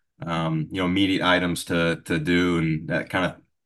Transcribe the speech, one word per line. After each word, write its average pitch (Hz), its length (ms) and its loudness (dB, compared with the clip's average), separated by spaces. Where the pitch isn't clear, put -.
um, 82 500 -2
you 95 60 -6
know, 92 80 0
immediate 92 360 2
items 90 440 2
to, 85 400 0
to 85 140 -2
do 87 400 2
and 80 300 -2
that 76 200 -4
kind 92 160 0
of, - 160 -8